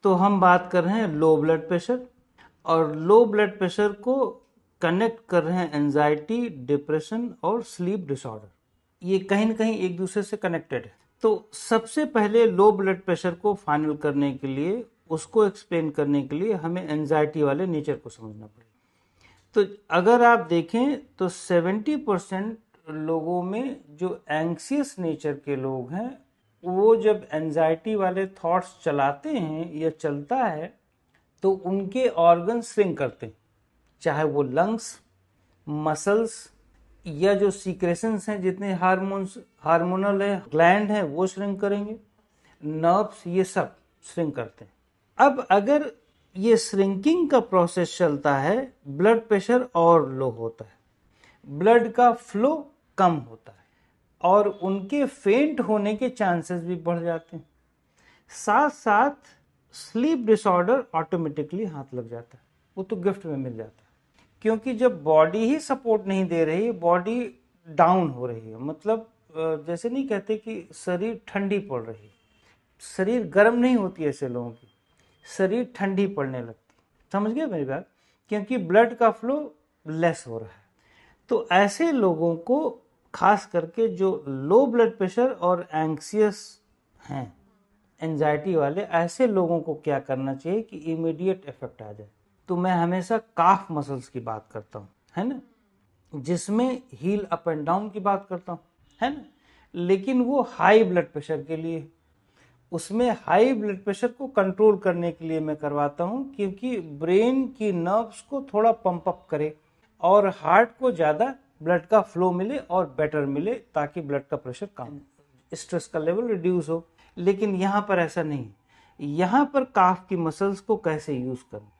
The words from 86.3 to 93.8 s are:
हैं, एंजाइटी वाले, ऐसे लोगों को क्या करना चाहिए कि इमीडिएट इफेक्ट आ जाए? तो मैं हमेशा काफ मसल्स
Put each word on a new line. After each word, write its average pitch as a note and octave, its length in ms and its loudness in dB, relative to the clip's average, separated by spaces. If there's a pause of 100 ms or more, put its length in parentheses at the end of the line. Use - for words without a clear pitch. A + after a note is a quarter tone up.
हैं, C3 320 -10 (640)
एंजाइटी D#3 540 -2
वाले, D3+ 260 0
ऐसे F3 460 0
लोगों F3 340 2
को D#3 140 -6
क्या C#3+ 240 -2
करना C3+ 360 -4
चाहिए F3+ 260 -4
कि G#3 160 -14
इमीडिएट E3 720 -4
इफेक्ट B2+ 340 -14
आ G#2+ 100 -16
जाए? G#2 160 -18 (400)
तो F3 100 -2
मैं F#3 140 0
हमेशा F3+ 460 0
काफ F#3+ 540 2
मसल्स C#3 360 -6